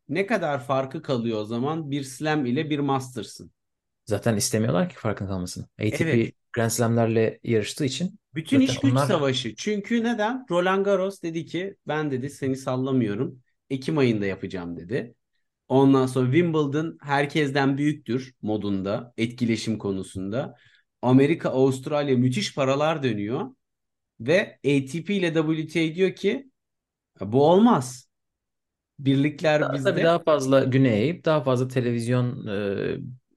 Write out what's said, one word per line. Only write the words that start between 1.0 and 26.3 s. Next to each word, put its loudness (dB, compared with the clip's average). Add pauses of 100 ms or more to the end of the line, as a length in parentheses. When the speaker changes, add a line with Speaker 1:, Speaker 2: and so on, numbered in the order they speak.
Speaker 1:
kalıyor -2
o -6
zaman -4
bir -4
Slam -2
ile -2
bir 0
Masters'ın? -4 (520)
Speaker 2:
Zaten 0
istemiyorlar 0
ki -16
farkın -6
kalmasını. -6 (160)
A -4
T -2
P 0
Speaker 1:
Evet. 0 (180)
Speaker 2:
Grand 0
Slam'lerle 2
yarıştığı -2
için -4 (160)
Speaker 1:
Bütün 2
Speaker 2:
zaten 2
Speaker 1:
iş -4
güç 2
Speaker 2:
onlar 2
Speaker 1:
savaşı. 0
Çünkü -2
neden? -2
Roland 2
Garros -2
dedi -6
ki, -8 (120)
"Ben," -2
dedi, -4
"seni -4
sallamıyorum. -2 (280)
Ekim -2
ayında 2
yapacağım." -6
dedi. -8 (540)
Ondan 6
sonra 0
Wimbledon 0
herkesten 0
büyüktür -4
modunda, -4
etkileşim -2
konusunda. -6 (480)
Amerika, 4
Avustralya 0
müthiş 0
paralar 0
dönüyor. -4 (720)
Ve 0
A 2
T -8
P -4
ile 0
W 0
T -2
A -2
diyor 0
ki, -4 (720)